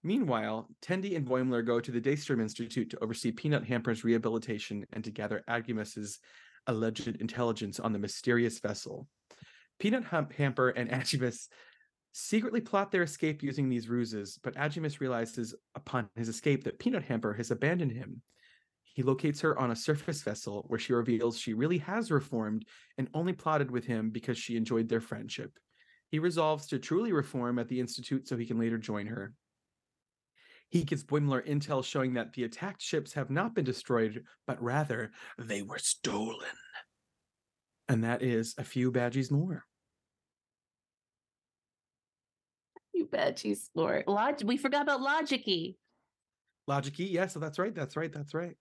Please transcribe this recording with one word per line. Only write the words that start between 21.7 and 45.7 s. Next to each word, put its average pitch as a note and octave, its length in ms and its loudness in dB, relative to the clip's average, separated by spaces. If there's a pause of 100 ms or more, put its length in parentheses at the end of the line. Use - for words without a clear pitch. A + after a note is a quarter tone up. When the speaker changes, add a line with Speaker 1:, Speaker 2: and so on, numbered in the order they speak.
Speaker 1:
has G3+ 320 -2
reformed A2 540 0 (320)
and C3 160 -2
only E3+ 200 0
plotted D3 360 2
with B2 160 0
him A2 240 0
because A2+ 300 -2
she A#2 160 -4
enjoyed A2+ 340 2
their A2+ 120 2
friendship. - 580 -8 (500)
He D#3 100 0
resolves D#3 480 2
to C3+ 120 0
truly G#3 320 2
reform B2 480 2
at A#2+ 80 -2
the B2 140 -2
Institute C3+ 480 -4
so B2 80 0
he A#2 80 -2
can A2+ 120 0
later A2+ 200 2
join G#2+ 300 -4
her. A2+ 260 -8 (1400)
He E3+ 160 4
gives D3 180 -2
Boimler C#3+ 420 2
intel C#3+ 380 0
showing C3 300 0
that A2+ 200 -2
the B2 120 -2
attacked F3+ 360 -8
ships D3 320 -2
have C3+ 160 -4
not F#3+ 240 0
been D3+ 120 2
destroyed, A#2 580 0 (240)
but B2 160 -6
rather A#2+ 480 0 (260)
they A2 240 -4
were - 180 -8
stolen. - 680 -2 (1400)
And A2+ 160 4
that A#2+ 160 2
is A2+ 360 2
A - 60 -6
Few B2+ 280 0
Badgies B2+ 400 2
More. D#3 340 0 (3000)
Speaker 2:
A - 20 -20 (140)
Few F4 140 2
Badgies - 680 0
More. - 320 2
Log-, A#3+ 360 2
we A#3 140 2
forgot C#4+ 260 2
about C#4 180 2
Logic-y. C4 720 0 (920)